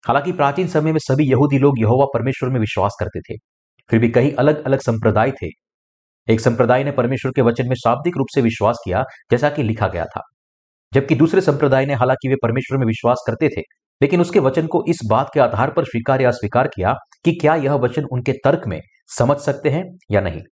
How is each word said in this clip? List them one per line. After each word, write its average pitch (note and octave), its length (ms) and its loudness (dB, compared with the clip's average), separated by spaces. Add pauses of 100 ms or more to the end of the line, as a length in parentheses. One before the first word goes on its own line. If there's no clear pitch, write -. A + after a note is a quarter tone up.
हालांकि C#3 240 0
प्राचीन E3 360 0
समय D#3 240 0
में D#3 80 0
सभी C3+ 300 0
यहूदी C#3 280 4
लोग C3+ 220 4
यहोवा A#2+ 340 4
परमेश्वर B2 360 -2
में C3 100 -2
विश्वास G2+ 400 -2
करते - 200 -6
थे, - 180 -12 (520)
फिर A2+ 100 4
भी A#2 100 2
कई A#2 220 2
अलग-अलग C#3 480 0
संप्रदाय A2+ 520 0
थे। G2+ 160 -10 (800)
एक A2+ 100 2
संप्रदाय B2 440 2
ने C#3+ 80 -2
परमेश्वर C3 400 -2
के C3 100 0
वचन A#2+ 260 0
में B2+ 80 -2
शाब्दिक C#3 420 -2
रूप C3 180 -2
से - 60 2
विश्वास A2+ 440 0
किया, F#2+ 180 -2 (280)
जैसा B2 180 2
कि D3 140 -4
लिखा A2 240 -2
गया F2 180 -4
था, - 160 -12 (720)
जबकि C#3+ 220 2
दूसरे E3 260 4
संप्रदाय C#3 440 2
ने, C#3+ 80 -2
हालांकि B2+ 360 0
वे B2+ 140 2
परमेश्वर C3 340 -2
में B2+ 80 0
विश्वास A2+ 420 0
करते A#2 220 0
थे, - 120 -6 (400)
लेकिन F3 200 2
उसके F3 180 2
वचन D#3+ 280 0
को E3 220 -2
इस E3+ 100 0 (100)
बात A#2 240 2
के D3 60 0
आधार A#2+ 320 2
पर B2+ 120 -2
स्वीकार B2+ 380 -2
या B2 60 4
अस्वीकार A#2 400 0
किया G2 260 -2 (320)
कि E3+ 60 4 (100)
क्या D3+ 140 4
यह C#3 180 0
वचन C3+ 380 -2
उनके B2+ 200 -4
तर्क - 360 0
में D#2+ 140 -8 (360)
समझ C#3 200 2
सकते - 320 -4
हैं F3 280 -6 (140)
या G2+ 100 2
नहीं। E2 200 -8 (140)